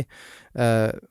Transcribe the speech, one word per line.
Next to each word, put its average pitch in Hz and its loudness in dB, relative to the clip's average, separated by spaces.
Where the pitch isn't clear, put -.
eh, 113 2